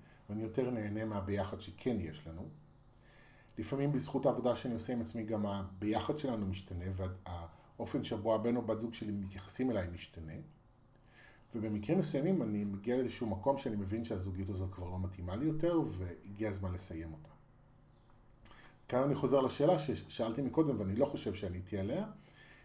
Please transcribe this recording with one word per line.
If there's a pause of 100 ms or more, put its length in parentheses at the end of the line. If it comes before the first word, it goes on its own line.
(280)
ואני
יותר
נהנה
מהביחד
שכן
יש
לנו. (1120)
לפעמים
בזכות
העבודה
שאני
עושה
עם
עצמי,
גם
הביחד
שלנו
משתנה, (120)
והאופן
שבו
הבן
או
בת
זוג
שלי
מתייחסים
אליי
משתנה. (1200)
ובמקרים
מסוימים
אני
מגיע
לאיזשהו
מקום
שאני
מבין
שהזוגיות
הזאת
כבר
לא
מתאימה
לי
יותר, (100)
והגיע
הזמן
לסיים
אותה. (1600)
כאן
אני
חוזר
לשאלה
ששאלתי
מקודם,
ואני
לא
חושב
שעניתי
עליה, (580)